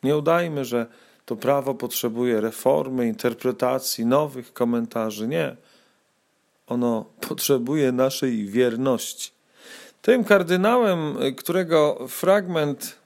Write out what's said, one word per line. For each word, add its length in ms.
Nie 140
udajmy, 480
że 220
to 100
prawo 380
potrzebuje 640
reformy, 680
interpretacji, 1000
nowych 460
komentarzy. 760
Nie. 280
Ono 380
potrzebuje 640
naszej 540
wierności. 840
Tym 220
kardynałem, 920
którego 720
fragment 960